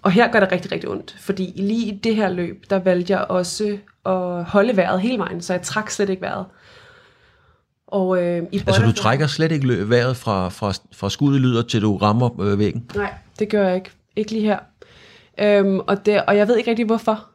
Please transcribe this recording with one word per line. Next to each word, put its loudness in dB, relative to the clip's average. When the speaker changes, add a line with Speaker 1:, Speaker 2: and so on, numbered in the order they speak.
Speaker 1:
og 0
her 4
gør 2
det 2
rigtig, -4
rigtig -6
ondt, -10
fordi -6
lige -2
i -12
det 2
her 0
løb, -6
der 2
valgte 0
jeg 0
også -2
at -2
holde 2
vejret 2
hele 0
vejen, -6
så -4
jeg -2
trak -6
slet -2
ikke -4
vejret. -6
Og, 0
øhm, -2
i -6
Speaker 2:
Altså, -2
du 4
Speaker 1:
butterfly 0
Speaker 2:
trækker 2
slet 0
ikke 0
lø-, 0
vejret 2
fra, -2
fra, -4
fra -4
skuddet 2
lyder, 2
til 0
du 2
rammer, 2
øh, 0
væggen? 0
Speaker 1:
Nej, -4
det -2
gør 2
jeg 0
ikke. -8
Ikke -4
lige -2
her. 0
Øhm, 4
og -2
det, 4
og 4
jeg 4
ved 4
ikke -2
rigtig, 0
hvorfor. 0